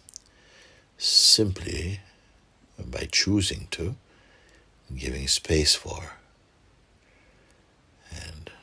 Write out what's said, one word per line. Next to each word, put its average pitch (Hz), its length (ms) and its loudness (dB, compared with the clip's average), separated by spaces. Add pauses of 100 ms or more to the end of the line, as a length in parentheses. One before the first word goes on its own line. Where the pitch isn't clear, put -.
(960)
Simply - 1040 4 (760)
by - 340 -8
choosing - 600 0
to, - 240 -6 (1000)
giving 65 320 -6
space - 460 2
for, - 440 -8 (1900)
and 78 400 -16 (120)